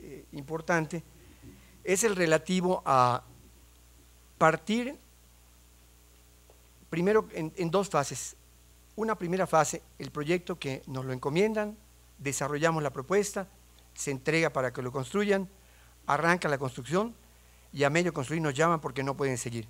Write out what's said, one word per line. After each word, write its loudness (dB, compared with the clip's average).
eh, -18
importante, -2
es 2
el 4
relativo 2
a 4
partir 2
primero 2
en, -6
en -2
dos 0
fases. -4
Una -2
primera 0
fase, 4
el -10
proyecto -2
que -6
nos -6
lo -4
encomiendan, 0
desarrollamos 0
la -2
propuesta, -2
se -6
entrega 0
para -2
que -10
lo -6
construyan, 0
arranca 2
la 0
construcción -2
y -2
a 6
medio 2
construir -4
nos 0
llaman 4
porque -6
no -2
pueden -2
seguir. -8